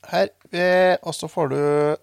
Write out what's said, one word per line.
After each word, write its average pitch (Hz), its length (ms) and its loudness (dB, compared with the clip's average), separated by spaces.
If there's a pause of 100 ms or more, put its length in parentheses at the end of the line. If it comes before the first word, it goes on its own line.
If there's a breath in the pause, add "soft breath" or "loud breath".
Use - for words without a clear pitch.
Her, 190 220 0 (240)
eh, 180 500 2
og 165 120 -8
så - 120 -10
får 160 240 -4
du 147 520 0